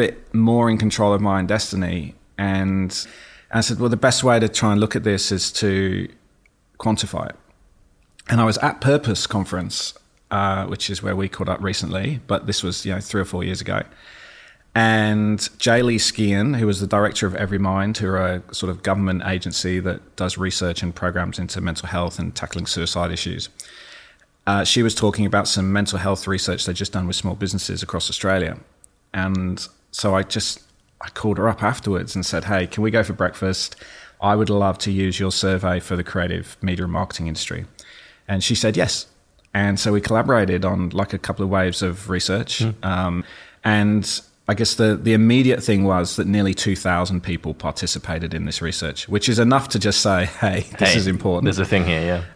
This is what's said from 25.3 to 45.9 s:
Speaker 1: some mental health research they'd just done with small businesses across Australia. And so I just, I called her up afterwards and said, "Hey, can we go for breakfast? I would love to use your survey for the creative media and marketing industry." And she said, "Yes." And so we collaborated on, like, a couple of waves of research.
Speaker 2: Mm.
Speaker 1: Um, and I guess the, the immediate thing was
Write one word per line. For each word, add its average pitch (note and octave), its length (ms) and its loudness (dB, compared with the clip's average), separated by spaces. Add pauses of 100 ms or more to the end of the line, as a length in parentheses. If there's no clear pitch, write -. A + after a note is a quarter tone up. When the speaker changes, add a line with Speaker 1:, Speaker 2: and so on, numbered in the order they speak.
Speaker 1:
some F#2+ 240 2
mental G2+ 260 0
health F#2+ 260 -2
research F#2 400 -2
they'd F2+ 120 -2
just - 160 -6
done F#2 120 -2
with F2 120 -4
small F2+ 180 -4
businesses F#2+ 480 -4
across - 260 -4
Australia. F#2 480 0 (560)
And F#2 540 -2 (240)
so G2 240 0
I G2 80 2
just, - 380 -6 (400)
I - 80 -10
called G#2 280 -2
her G#2+ 120 2
up G#2+ 120 -2
afterwards G#2 540 -2
and F#2 100 -4
said, E2 200 -4
"Hey, F#2+ 200 0
can - 160 -4
we G#2+ 100 2
go A2 120 4
for F#2 100 -6
breakfast? F#2 600 -2 (460)
I G2+ 160 4
would G#2+ 120 2
love G2+ 300 2
to G#2 120 -2
use F#2+ 280 0
your F#2+ 140 0
survey F#2 480 0
for F#2 160 -4
the F2+ 60 -2
creative F2 580 -4
media F2+ 240 -2
and E2+ 80 -4
marketing - 340 -4
industry." - 380 -6 (600)
And G2 160 0
she A#2 140 2
said, A2 220 2
"Yes." - 280 0 (480)
And G2+ 240 2
so G#2 140 0
we G#2 80 4
collaborated G#2 640 2
on, F#2 280 0
like, G2 200 -2
a G2+ 60 -4
couple G2 260 -4
of F#2+ 60 0
waves F#2 320 0
of F#2+ 280 -4
research. F#2 500 -2
Speaker 2:
Mm. A2 260 -2
Speaker 1:
Um, F2+ 380 0 (420)
and G#2 560 2 (260)
I A2 60 2
guess A2 220 0
the, A2 200 4
the A2 180 2
immediate A#2+ 480 6
thing G2+ 220 2
was F2+ 320 2